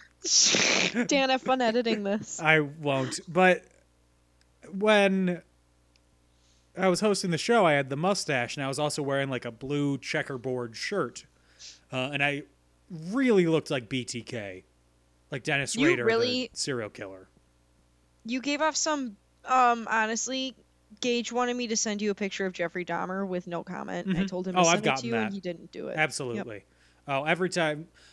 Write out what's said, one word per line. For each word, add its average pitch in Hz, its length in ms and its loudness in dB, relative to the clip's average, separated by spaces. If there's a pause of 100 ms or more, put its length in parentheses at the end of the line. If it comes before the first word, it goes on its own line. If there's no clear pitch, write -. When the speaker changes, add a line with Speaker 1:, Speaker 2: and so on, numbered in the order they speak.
(240)
Speaker 1:
<laughs> - 840 2
Dan, 269 240 4
have 262 120 2
fun 262 180 2
editing 226 420 2
this. 202 380 -4
Speaker 2:
I 156 200 6
won't. 143 680 -2
But 180 360 4 (1120)
when 190 680 4 (1300)
I 190 120 2
was 175 120 2
hosting 202 300 0
the 165 80 0
show, 233 260 4
I 156 100 6
had 139 160 0
the 139 60 -4
mustache, 151 600 -2
and 143 80 -6
I 135 40 -2
was 139 120 -4
also 151 220 -2
wearing, 139 280 -2
like, 123 140 -4
a 120 80 -8
blue 139 460 -2
checkerboard 127 800 -6
shirt, - 480 -4 (680)
uh, 127 200 -4
and 139 120 0
I 143 180 -2 (680)
really 220 360 4
looked 160 240 2
like 131 180 -4
B 127 160 -2
T 117 180 -8
K, 101 420 -10 (680)
like 135 140 -8
Dennis 143 320 0
Speaker 1:
You 254 100 4
Speaker 2:
Rader, 349 180 4
Speaker 1:
really 247 480 2
Speaker 2:
the - 60 -16
serial 117 320 -4
killer. 95 380 -14 (960)
Speaker 1:
You 247 160 -4
gave 285 220 -2
off 311 140 2
some. 269 400 -4 (280)
Um, 240 460 4
honestly, 226 640 -2 (460)
Gage 240 320 0
wanted 247 240 0
me 247 120 -4
to 220 80 -2
send 208 240 -2
you 214 120 0
a - 20 0
picture 196 320 -4
of 185 60 -4
Jeffrey 175 320 -4
Dahmer 180 420 -4
with 180 220 -6
no 170 160 -6
comment. 180 440 -8
I 190 40 0
Speaker 2:
Mm-hmm. 185 140 0
Speaker 1:
told 185 200 -6
him 180 100 -2
Speaker 2:
Oh, 180 60 6
Speaker 1:
to 170 60 8
Speaker 2:
I've 170 80 8
Speaker 1:
send 208 60 0
it - 20 -8
Speaker 2:
gotten 135 180 2
Speaker 1:
to - 60 -6
you, 233 60 -2
Speaker 2:
that. 220 100 0
Speaker 1:
and 147 100 -4
he 196 60 -8
didn't 170 320 -10
do - 160 -10
it. - 80 -6
Speaker 2:
Absolutely. 120 600 -4
Speaker 1:
Yep. 98 80 -18 (440)
Speaker 2:
Oh, 139 160 0
every 170 260 0
time. 160 380 -2 (240)